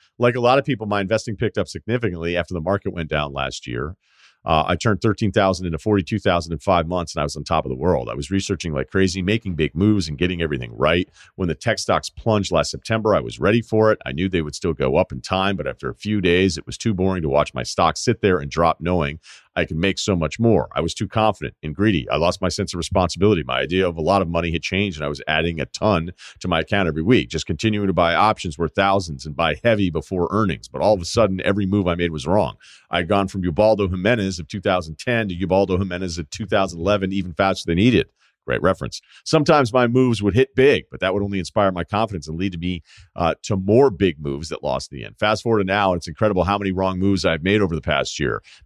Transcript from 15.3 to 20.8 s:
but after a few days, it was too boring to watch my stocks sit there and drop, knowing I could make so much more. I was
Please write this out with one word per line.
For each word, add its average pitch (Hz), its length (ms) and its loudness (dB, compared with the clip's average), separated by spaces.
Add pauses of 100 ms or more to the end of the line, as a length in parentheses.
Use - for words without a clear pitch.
but 67 100 -6
after 65 220 -8
a - 60 -6
few 104 260 -4
days, 90 360 4
it - 80 -12
was - 120 -12
too 113 160 -2
boring 92 300 0
to 76 60 -2
watch 71 240 2
my 62 100 -4
stocks 82 360 0
sit - 220 0
there 92 180 4
and 71 100 -8
drop, 82 300 2
knowing 80 400 -2 (380)
I 98 80 0
could 80 120 -6
make 92 220 0
so 101 160 0
much 80 240 -2
more. 110 340 2
I - 60 -4
was 82 140 -2